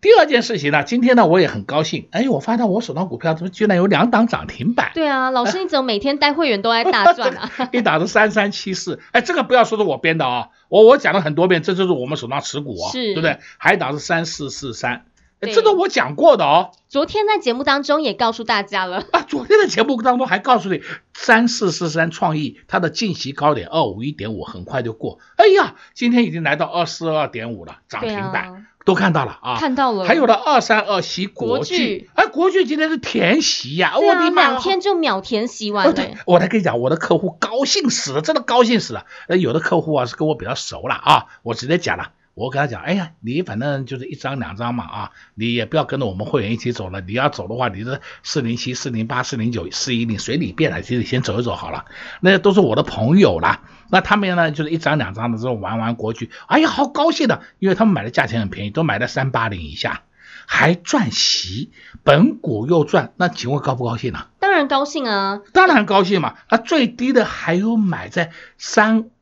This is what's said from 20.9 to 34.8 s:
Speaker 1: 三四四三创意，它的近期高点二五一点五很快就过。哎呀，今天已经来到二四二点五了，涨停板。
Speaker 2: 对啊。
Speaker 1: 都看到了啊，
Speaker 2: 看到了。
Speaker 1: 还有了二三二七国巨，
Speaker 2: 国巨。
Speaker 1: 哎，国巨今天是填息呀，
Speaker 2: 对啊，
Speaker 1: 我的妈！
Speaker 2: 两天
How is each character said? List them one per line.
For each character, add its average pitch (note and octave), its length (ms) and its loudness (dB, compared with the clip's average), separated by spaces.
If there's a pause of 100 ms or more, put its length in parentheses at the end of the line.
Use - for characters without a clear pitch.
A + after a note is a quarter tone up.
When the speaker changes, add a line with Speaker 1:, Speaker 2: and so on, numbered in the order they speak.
Speaker 1:
三 A#3 320 4
四 A3+ 240 0
四 E3+ 180 -4
三 E3 220 0
创 D#3+ 260 -2
意， D3+ 300 -6
它 - 140 -2
的 D#3+ 100 0
近 F#3 240 -4
期 - 160 -8
高 D3 240 2
点 F#2 140 -6
二 D#3 160 0
五 G#2 180 -6
一 C#3+ 80 -6
点 A2 240 -8
五 E2+ 80 -8
很 F2+ 220 -12
快 B2+ 180 -6
就 A2+ 100 -6
过。 - 280 -10 (160)
哎 G#4+ 100 6
呀， F#4+ 300 4 (180)
今 A#3+ 160 0
天 A#3+ 140 4
已 E3 80 -4
经 E3 100 -6
来 D3 140 2
到 D#3+ 100 -2
二 E3 180 -2
四 E3 240 -6
二 D#3 200 0
点 A#2 240 -10
五 F2+ 120 -12
了， - 140 -20 (100)
涨 G#3 140 -8
停 A3 140 -6 (160)
板。 - 0 -
Speaker 2:
对 F#3 240 -8
啊。 G3+ 100 -20 (180)
Speaker 1:
都 F#3+ 100 4
看 F#3 180 2
到 D3 120 0
了 G#2 180 -10
啊， B2 160 -4
Speaker 2:
看 C4+ 160 -2
到 C4 180 0
了。 F#3+ 120 -4
Speaker 1:
还 F#3 100 4
有 D4 120 2
了 A3+ 80 6
二 B3+ 260 2
三 A3 200 2
二 G#3 200 -2
七 G3 260 -6
国 A#3 320 -4
巨， - 0 -
Speaker 2:
国 - 60 -4
巨。 A#3 500 -4
Speaker 1:
哎， - 120 4
国 F4+ 240 0
巨 F4+ 140 2
今 D4 140 -4
天 D#4 100 0
是 D#4 100 -2
填 A3 440 0
息 - 340 -4
呀， F3+ 200 0
Speaker 2:
对 G4 120 4
啊， F#4+ 100 4
Speaker 1:
我 E4+ 60 2
的 E4 80 2
妈！ F4+ 100 4
Speaker 2:
两 C4+ 180 2
天 F#4 200 -2